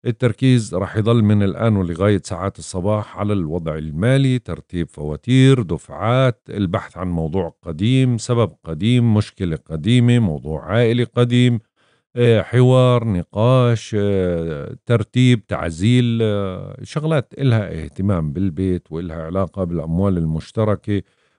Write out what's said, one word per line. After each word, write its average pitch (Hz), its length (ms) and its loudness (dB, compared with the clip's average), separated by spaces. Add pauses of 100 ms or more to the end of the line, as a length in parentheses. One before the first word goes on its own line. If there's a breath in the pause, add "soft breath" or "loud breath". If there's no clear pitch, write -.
التركيز 120 680 0
راح 92 220 -4
يضل 113 260 2
من 104 200 4
الآن 101 340 0
ولغاية 92 480 2
ساعات 92 340 -8
الصباح 101 600 -4
على 104 140 -2
الوضع 80 460 -4
المالي، 120 600 0
ترتيب 82 500 -8
فواتير، 123 760 2
دفعات، 107 880 -2
البحث 98 460 -4
عن 90 140 -6
موضوع 82 520 -4
قديم، 117 560 0
سبب 117 340 0 (120)
قديم، 110 500 2
مشكلة 92 420 -2
قديمة، 120 640 2
موضوع 78 460 -4
عائلي 117 400 2
قديم، 123 560 2 (560)
آه، 117 260 4
حوار، 123 600 4
نقاش، 113 920 0
آه، 87 800 -2 (100)
ترتيب، 123 600 2
تعزيل، 113 760 0
آه، 98 600 -4
شغلات 151 560 -4
إلها 101 460 0
اهتمام 85 480 -2
بالبيت 90 600 -4
وإلها 82 300 -8
علاقة 92 420 -4
بالأموال 85 540 -2
المشتركة 95 840 -2 (360)